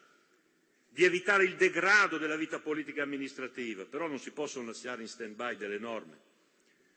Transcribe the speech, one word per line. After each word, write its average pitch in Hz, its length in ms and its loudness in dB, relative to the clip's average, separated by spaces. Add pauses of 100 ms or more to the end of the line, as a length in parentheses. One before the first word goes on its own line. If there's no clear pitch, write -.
(880)
di 170 160 4
evitare 190 400 4
il 180 100 0
degrado 180 600 6
della 156 180 -2
vita 160 240 -4
politica 147 400 -4
e 143 40 0
amministrativa, 131 800 -6
però 156 220 -6
non 139 120 -4
si - 120 -12
possono 139 340 -6
lasciare 113 380 -10
in 110 40 -10
stand-by 110 480 -8
delle 101 220 -6
norme 104 500 -10 (680)